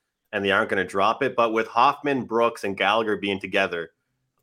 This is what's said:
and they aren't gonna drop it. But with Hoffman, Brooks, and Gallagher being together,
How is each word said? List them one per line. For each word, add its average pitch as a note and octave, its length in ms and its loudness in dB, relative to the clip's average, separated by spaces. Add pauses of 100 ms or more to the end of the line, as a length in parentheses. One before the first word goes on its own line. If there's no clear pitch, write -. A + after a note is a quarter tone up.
(320)
and G2+ 140 -2
they G2 60 2
aren't G#2 180 2
gonna G2 160 0
drop G2+ 380 0
it. B2+ 120 -2
But A#2 160 2
with A2 160 0
Hoffman, C3+ 580 2
Brooks, A2+ 380 0
and G2 140 -4
Gallagher G#2 400 2
being G2 220 -4
together, F#2 500 -2 (540)